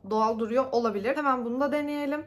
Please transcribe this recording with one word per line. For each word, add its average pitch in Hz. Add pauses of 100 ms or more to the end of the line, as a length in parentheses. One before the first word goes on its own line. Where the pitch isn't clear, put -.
doğal 220
duruyor 233
olabilir. 233
Hemen 262
bunu 233
da 277
deneyelim. 294